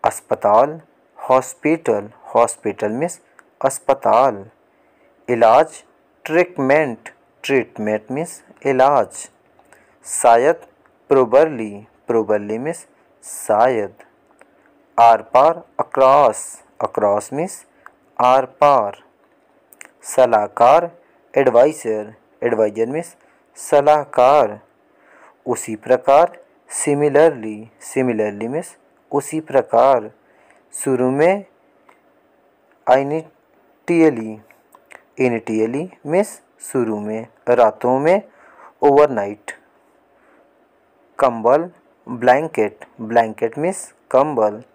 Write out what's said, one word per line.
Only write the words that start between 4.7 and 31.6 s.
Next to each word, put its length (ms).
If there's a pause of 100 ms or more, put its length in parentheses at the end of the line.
इलाज, 540 (420)
ट्रीटमेंट, 840 (340)
ट्रीटमेंट 580 (100)
मीन्स 320 (220)
इलाज। 640 (760)
शायद, 500 (560)
probably, 600 (400)
probably 480
मीन्स 280 (360)
शायद। 680 (1040)
आर 220
पार, 420 (180)
across, 560 (480)
across 480
मीन्स 320 (540)
आर 260
पार। 580 (1000)
सलाहकार, 920 (460)
एडवाइजर, 760 (300)
एडवाइजर 420
मीन्स 300 (400)
सलाहकार। 1040 (840)
उसी 300
प्रकार, 600 (480)
similarly, 800 (300)
similarly 560
मीन्स 280 (340)
उसी 280
प्रकार। 720 (640)
शुरू 380
में, 340 (1400)